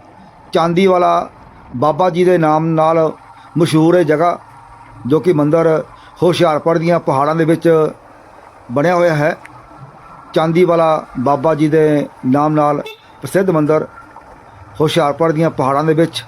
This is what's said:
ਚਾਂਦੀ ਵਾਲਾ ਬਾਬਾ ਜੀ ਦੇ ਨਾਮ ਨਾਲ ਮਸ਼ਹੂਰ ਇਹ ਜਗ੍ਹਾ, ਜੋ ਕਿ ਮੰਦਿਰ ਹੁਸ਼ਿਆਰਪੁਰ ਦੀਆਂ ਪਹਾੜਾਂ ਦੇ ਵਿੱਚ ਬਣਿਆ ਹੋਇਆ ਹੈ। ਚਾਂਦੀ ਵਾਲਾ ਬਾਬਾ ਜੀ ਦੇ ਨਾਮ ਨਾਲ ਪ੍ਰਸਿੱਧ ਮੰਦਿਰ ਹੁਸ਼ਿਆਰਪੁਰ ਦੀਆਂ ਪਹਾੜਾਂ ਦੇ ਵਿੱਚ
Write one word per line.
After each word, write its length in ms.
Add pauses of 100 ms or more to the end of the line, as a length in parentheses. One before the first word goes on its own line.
(520)
ਚਾਂਦੀ 360
ਵਾਲਾ 220 (680)
ਬਾਬਾ 340
ਜੀ 160
ਦੇ 120
ਨਾਮ 300
ਨਾਲ 320 (580)
ਮਸ਼ਹੂਰ 380
ਇਹ 100
ਜਗ੍ਹਾ, 340 (680)
ਜੋ 120
ਕਿ 140
ਮੰਦਿਰ 340 (540)
ਹੁਸ਼ਿਆਰਪੁਰ 560
ਦੀਆਂ 220
ਪਹਾੜਾਂ 360
ਦੇ 100
ਵਿੱਚ 220 (1040)
ਬਣਿਆ 240
ਹੋਇਆ 200
ਹੈ। 200 (1000)
ਚਾਂਦੀ 300
ਵਾਲਾ 420 (140)
ਬਾਬਾ 360
ਜੀ 140
ਦੇ 380 (180)
ਨਾਮ 280
ਨਾਲ 280 (400)
ਪ੍ਰਸਿੱਧ 280
ਮੰਦਿਰ 380 (960)
ਹੁਸ਼ਿਆਰਪੁਰ 500
ਦੀਆਂ 180
ਪਹਾੜਾਂ 340
ਦੇ 100
ਵਿੱਚ 340